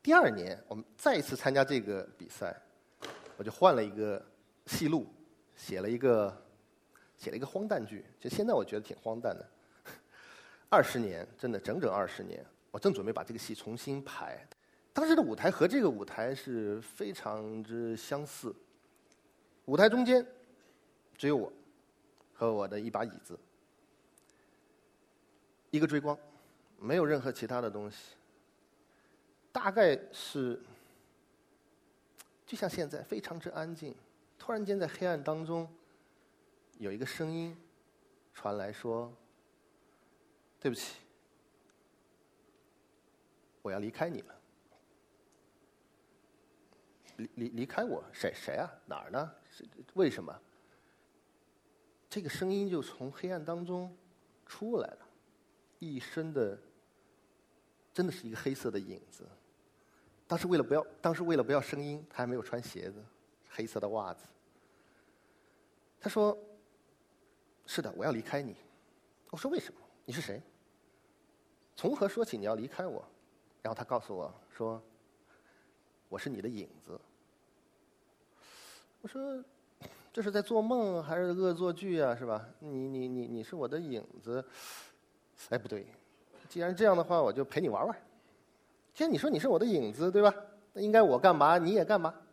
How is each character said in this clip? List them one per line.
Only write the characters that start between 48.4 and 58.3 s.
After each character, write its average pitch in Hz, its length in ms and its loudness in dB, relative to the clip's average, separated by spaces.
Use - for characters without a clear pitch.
啊？ 170 160 -4
哪 71 120 -10
儿 - 120 -14
呢？ 147 220 -4
是， - 160 -18
为 180 140 4
什 107 140 -4
么？ 76 100 -12
这 208 140 -6
个 147 80 -8
声 185 220 -2
音 202 180 0
就 165 100 -2
从 131 300 -10
黑 180 220 -8
暗 160 120 -6
当 170 220 -6
中 180 260 -6
出 226 300 -6
来 139 100 -2
了， - 120 -14
一 151 180 -8
身 160 340 -6
的， 110 240 2
真 175 140 0
的 160 60 -4
是 - 160 -12
一 - 20 -10